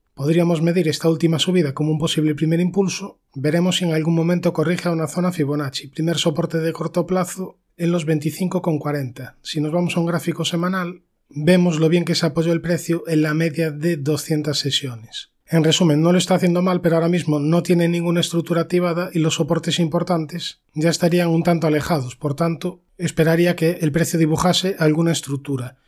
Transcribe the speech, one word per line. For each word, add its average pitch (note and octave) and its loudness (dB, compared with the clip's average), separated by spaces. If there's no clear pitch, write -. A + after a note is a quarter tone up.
Podríamos E3 2
medir E3+ 2
esta D#3 0
última D#3+ 2
subida F3 0
como D3+ 0
un D3+ 0
posible D#3 0
primer D#3+ 0
impulso. F3+ -2
Veremos E3+ 0
si F#3 -2
en E3 0
algún D#3+ 0
momento F3 2
corrige E3+ 0
a F3 0
una D#3+ -2
zona F3+ -2
Fibonacci, C#3+ -4
primer E3 -2
soporte E3 -2
de D#3+ -2
corto D#3+ -4
plazo F#3 -4
en E3+ 0
los E3+ 0
veinticinco D#3+ -2
con D#3+ 0
cuarenta. C#3 -6
Si - -6
nos D3+ -2
vamos F3 0
a F3 0
un E3 0
gráfico E3 -2
semanal, F3+ -4
vemos F3 2
lo D#3+ 4
bien E3+ 2
que E3 0
se E3+ 0
apoyó E3 0
el E3+ 0
precio E3+ -2
en D#3 2
la D3+ 0
media D#3+ 0
de D#3 -2
doscientas D3+ -2
sesiones. A#2+ -6
En E3 2
resumen, D#3 4
no E3+ 4
lo F3+ 4
está F3+ 0
haciendo F3+ 2
mal, F3+ 0
pero E3 2
ahora E3 2
mismo D3+ 0
no D#3+ 2
tiene E3+ 2
ninguna E3+ 0
estructura E3+ -2
activada F3 -2
y E3 2
los D3+ 2
soportes E3 -2
importantes E3+ -2
ya D#3 2
estarían F3 2
un E3 2
tanto E3+ 2
alejados. D3+ 0
Por C#3+ -4
tanto, E3+ -4
esperaría E3+ 2
que E3+ 0
el D3+ 0
precio E3 0
dibujase E3 2
alguna E3 2
estructura. C3+ -6